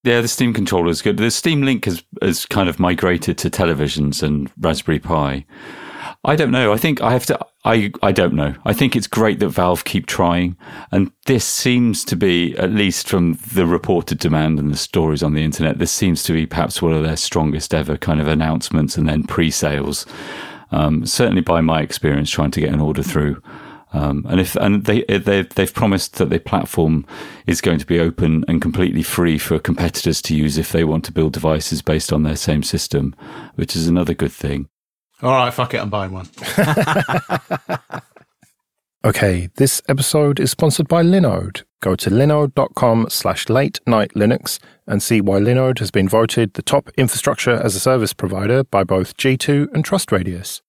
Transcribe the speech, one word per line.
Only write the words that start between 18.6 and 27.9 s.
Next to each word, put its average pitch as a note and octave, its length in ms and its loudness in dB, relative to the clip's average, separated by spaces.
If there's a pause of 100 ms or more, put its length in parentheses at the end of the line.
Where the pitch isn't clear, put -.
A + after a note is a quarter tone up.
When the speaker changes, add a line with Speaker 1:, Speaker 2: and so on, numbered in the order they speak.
Speaker 1:
and D2+ 100 2
then D2+ 160 0
pre-sales. D2 840 -2 (680)
Um, D2+ 340 2
certainly G2 360 2
by E2 200 2
my D#2+ 200 2
experience D2 480 -2
trying D2 220 0
to - 100 -2
get D2 120 0
an D2+ 80 0
order D2 220 0
through. D2 380 -2 (520)
Um, D2 360 -2
and F2+ 120 2
if, F#2 140 -2
and G2+ 300 0
they, A2 180 2
they, G2 400 2
they've - 300 -2
promised G2 420 0
that E2 140 0
the E2+ 100 0
platform D#2 680 0 (420)
is F2 140 -2
going E2+ 180 2
to C#2 60 -8
be E2+ 140 0